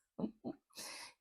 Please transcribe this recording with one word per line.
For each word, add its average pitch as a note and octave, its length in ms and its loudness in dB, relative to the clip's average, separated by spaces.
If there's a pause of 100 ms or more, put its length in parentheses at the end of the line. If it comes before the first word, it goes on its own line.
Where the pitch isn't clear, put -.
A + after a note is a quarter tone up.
(180)
<laughs> - 440 2 (580)